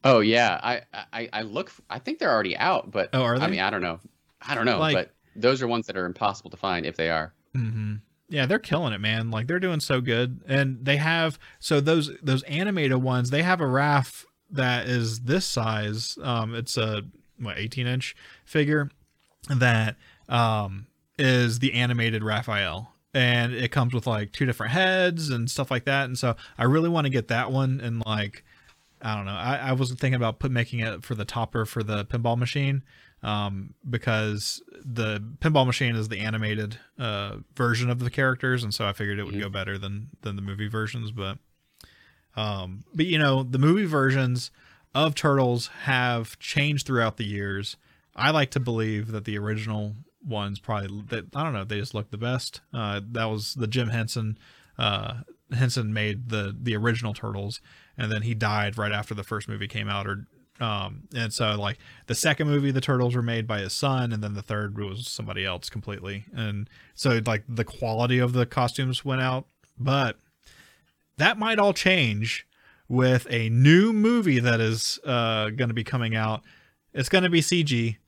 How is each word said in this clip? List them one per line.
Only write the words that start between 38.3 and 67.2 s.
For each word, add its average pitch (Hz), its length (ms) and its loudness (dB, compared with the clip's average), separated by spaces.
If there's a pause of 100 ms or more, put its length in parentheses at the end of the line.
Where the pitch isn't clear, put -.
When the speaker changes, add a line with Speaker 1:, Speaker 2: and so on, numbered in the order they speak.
Speaker 2:
And 104 100 -4
so - 120 -2
I 101 80 0
figured 101 240 -2
it 104 60 -4
would 101 120 -6
Speaker 1:
Mm-hmm. 101 80 -2
Speaker 2:
go 101 60 -6
better 98 280 -4
than, 101 320 -8 (120)
than 104 140 -6
the 98 60 -8
movie 98 260 -6
versions. 110 440 -4
But, 98 260 -6 (960)
um, 101 480 -6 (100)
but, 156 120 2
you 170 120 2
know, 139 260 4
the 127 140 -2
movie 170 280 6
versions 135 680 2 (420)
of 147 220 2
Turtles 127 520 2 (160)
have 123 560 0
changed 143 460 0
throughout 117 320 0
the 113 80 -4
years. 101 520 -6 (380)
I 139 160 2
like 147 200 2
to 143 80 0
believe 110 520 -2
that 107 120 -6
the 104 140 -6
original 107 580 -4 (260)
ones 101 380 -6
probably, 101 480 -6
that, 101 260 -8
I 143 100 -4
don't 160 100 -4
know, 101 100 -4
they 107 160 -6
just 107 140 -8
look 104 180 -6
the 104 60 -8
best. 123 420 -4 (140)
Uh, 104 260 -4 (120)
that 113 140 -2
was 110 280 -4
the 120 140 -2
Jim 120 200 0
Henson, 110 500 -2 (400)
uh, 104 440 -4 (300)
Henson 120 420 0
made 107 360 -2
the, 104 320 -2
the 120 140 -2
original 113 380 0
Turtles, 104 480 -8 (360)
and 110 140 -2
then 107 100 0
he 117 120 -2
died 107 440 0
right 104 140 -2
after 104 220 -4
the 101 100 -8
first 104 240 -6
movie 104 200 -6
came 104 220 -6
out, 101 180 -4
or, 101 200 -8 (320)
um, 101 440 -4 (120)
and 113 180 -4
so, 107 220 0
like, 101 220 -4 (300)
the - 80 -2
second 156 320 2
movie, 143 240 2
the 131 100 0
Turtles 123 340 2
were 123 60 0
made 117 260 -2
by 107 120 -2
his 95 140 -6
son, 127 380 0
and 107 120 -4
then 104 100 -6
the 101 80 -6
third 104 360 -4
was 104 300 -8
somebody 98 380 -6
else 90 240 -6
completely. 98 640 -8
And 104 360 -4 (260)
so, 117 300 2